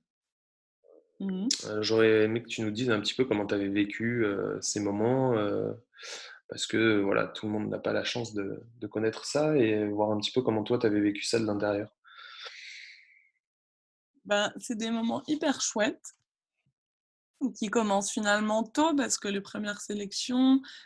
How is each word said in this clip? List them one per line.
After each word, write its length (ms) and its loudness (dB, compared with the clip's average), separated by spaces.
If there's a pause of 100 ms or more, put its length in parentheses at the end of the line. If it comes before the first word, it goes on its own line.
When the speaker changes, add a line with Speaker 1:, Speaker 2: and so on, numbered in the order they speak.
(1200)
Speaker 1:
Mmh 260 -4
mh. 180 0
Speaker 2:
Heu, 180 -4
j'aurais 420 6
aimé 200 0
que 40 -18
tu 140 -6
nous 100 -2
dises 200 0
un 80 4
petit 140 -2
peu 120 2
comment 200 0
tu 100 -2
avais 140 0
vécu, 560 0
heu, 360 -2
ces 180 -4
moments, 580 2
heu, 380 -2 (760)
parce 180 -6
que, 340 4
voilà, 260 2
tout 200 -8
le 60 -2
monde 160 -4
n'a 100 -4
pas 140 -2
la 100 0
chance 300 -6
de, 300 -6 (160)
de 80 -6
connaître 380 -2
ça 320 2
et 320 4
voir 220 2
un 80 2
petit 120 -4
peu 100 2
comment 220 2
toi, 160 0
tu 80 4
avais 140 4
vécu 220 0
ça 160 0
de 60 0
l'intérieur. 440 -2 (2250)
Speaker 1:
Ben, 340 2
c'est 200 -6
des 100 -2
moments 380 -2
hyper 340 0
chouettes 540 -2 (1400)
qui 140 -4
commencent 420 2
finalement 520 2
tôt 320 2
parce 220 0
que 100 -6
les 140 -2
premières 400 -8
sélections, 800 2 (240)